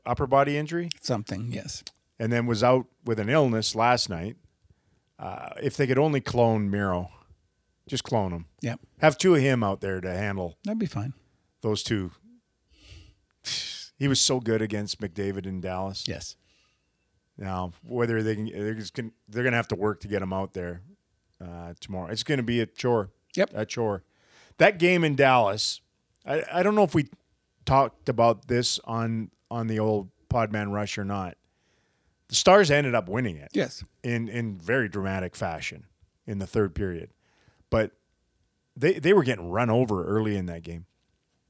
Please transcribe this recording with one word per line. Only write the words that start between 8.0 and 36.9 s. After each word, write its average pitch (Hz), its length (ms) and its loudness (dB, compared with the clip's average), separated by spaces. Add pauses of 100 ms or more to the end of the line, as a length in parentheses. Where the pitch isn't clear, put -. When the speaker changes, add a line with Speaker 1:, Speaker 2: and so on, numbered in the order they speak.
Speaker 1:
clone 101 280 0
him. 85 140 -8 (160)
Speaker 2:
Yep. 120 180 -6 (200)
Speaker 1:
Have 156 180 4
two 185 160 4
of 147 80 6
him 131 200 2
out 98 200 -2
there 95 180 -4
to 92 140 -4
handle 98 500 -4
Speaker 2:
That'd 214 140 -4
be 214 80 -2
fine. 127 260 -8 (480)
Speaker 1:
those 107 220 -2
two. 98 300 -4 (1900)
He 139 100 0
was 135 120 2
so 131 200 2
good 110 220 0
against 104 380 -6
McDavid 98 460 -6
in 95 140 -6
Dallas. 95 480 -6
Speaker 2:
Yes. - 280 -12 (1000)
Speaker 1:
Now, 92 340 -6 (120)
whether 117 380 0
they 110 120 0
can, 107 120 -4
they're 107 280 -6
just 107 200 -12
gonna, 113 160 -8 (180)
they're 113 160 -4
gonna 123 120 2
have - 120 -2
to 107 80 -4
work 104 240 -2
to 101 80 -12
get 101 140 -2
him 92 100 -4
out 95 220 -4
there, 87 280 -8 (580)
uh, 85 400 -14
tomorrow. 92 300 -10
It's 110 140 -6
gonna 139 180 0
be 120 180 0
a 110 60 0
chore. 113 440 0 (260)
Speaker 2:
Yep. 185 180 0
Speaker 1:
A 107 100 -4
chore. 107 380 -4 (560)
That 185 200 6
game 175 260 4
in 151 100 2
Dallas, 123 640 4 (460)
I, 147 160 -2 (100)
I 175 100 2
don't 208 120 2
know 214 80 6
if 160 120 4
we 151 140 2 (560)
talked 135 440 2
about 117 400 4
this 120 360 0
on, 113 460 -4 (200)
on 113 180 -4
the 110 100 -2
old 107 320 0 (180)
Podman 107 440 -2
Rush 104 260 -4
or 101 60 -6
not. 98 320 -6 (920)
The - 60 -6
Stars 185 360 6
ended 143 240 2
up 101 140 0
winning 104 280 -2
it. 71 160 -18
Speaker 2:
Yes. - 320 -4 (180)
Speaker 1:
In, 117 260 -4
in 110 300 -6
very 110 300 -2
dramatic 95 480 -4
fashion 85 480 -8 (420)
in 104 120 -6
the 95 80 -6
third 101 280 0
period. 87 360 -6 (600)